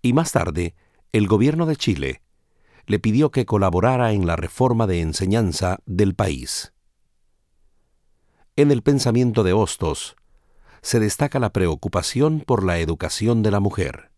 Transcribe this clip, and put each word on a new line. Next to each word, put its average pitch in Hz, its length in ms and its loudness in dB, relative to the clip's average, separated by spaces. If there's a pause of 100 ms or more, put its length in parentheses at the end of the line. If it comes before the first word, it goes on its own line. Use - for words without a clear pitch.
y 123 100 2
más 160 180 2
tarde, 85 440 -2 (360)
el 104 160 2
gobierno 139 380 2
de 160 100 -2
Chile 69 460 -4 (640)
le - 140 -2
pidió 131 320 2
que 127 160 -2
colaborara 107 640 2
en 95 140 0
la 85 80 0
reforma 113 500 0
de 90 160 0
enseñanza 92 880 -2
del 95 260 0
país. 80 580 -6 (1800)
En 147 140 4
el 131 140 2
pensamiento 123 580 2
de 92 120 2
Hostos, 87 640 -2 (680)
se - 160 0
destaca 135 400 -2
la 113 120 0
preocupación 101 920 0
por 110 220 0
la 90 140 0
educación 85 640 -2
de 107 80 2
la 101 100 2
mujer. 95 580 -4